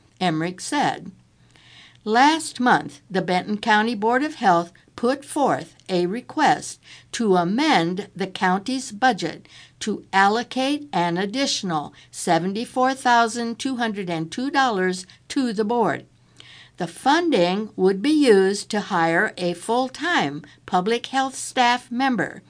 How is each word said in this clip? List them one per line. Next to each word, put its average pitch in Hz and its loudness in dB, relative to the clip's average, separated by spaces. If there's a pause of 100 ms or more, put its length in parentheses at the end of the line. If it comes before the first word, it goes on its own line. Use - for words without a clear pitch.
(200)
Emmerich 175 -2
said. 185 -4 (920)
Last 277 2
month, 160 0
the 185 -2
Benton 180 -2
County 220 2
Board 233 0
of 302 -6
Health 175 2 (240)
put 262 -2
forth 170 -2 (120)
a 180 0
request - -2 (340)
to 202 2
amend 185 0
the 190 -6
county's 196 -2
budget 208 -2 (320)
to - -6
allocate 240 0
an 175 0
additional 202 -4 (180)
seventy-four 196 0
thousand 233 2
two 269 -6
hundred 208 -4
and 165 -4
two 262 -6
dollars 190 0 (220)
to 247 -2
the 214 0
board. 208 0 (720)
The 170 -4
funding 220 2
would 190 2
be 269 0
used 202 4
to 208 -2
hire 175 0
a 175 -2
full-time 247 -2 (220)
public 214 0
health 262 -2
staff 247 0
member, 240 -2